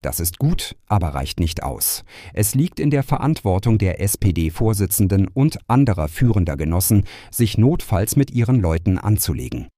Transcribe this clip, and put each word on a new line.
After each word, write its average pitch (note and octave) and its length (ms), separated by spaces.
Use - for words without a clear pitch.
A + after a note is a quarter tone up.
Das C#2 180
ist E2+ 180
gut, - 380
aber F2+ 220
reicht C#2 320
nicht - 240
aus. - 400
Es - 220
liegt C#3+ 240
in D3 120
der C#3 120
Verantwortung A2+ 760
der F#2 220
S-P-D-Vorsitzenden G2 1300
und - 320
anderer A2+ 380
führender F#2+ 500
Genossen, E2+ 480
sich - 260
notfalls A2 560
mit C#3 160
ihren A#2+ 300
Leuten E2+ 380
anzulegen. C2+ 680